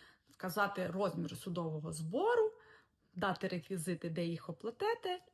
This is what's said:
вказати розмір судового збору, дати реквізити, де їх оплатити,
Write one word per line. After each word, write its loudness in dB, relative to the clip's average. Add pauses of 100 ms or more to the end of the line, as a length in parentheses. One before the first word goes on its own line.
(300)
вказати 0
розмір 0
судового -4
збору, 4 (640)
дати 0
реквізити, -2
де 0
їх -4
оплатити, -2 (120)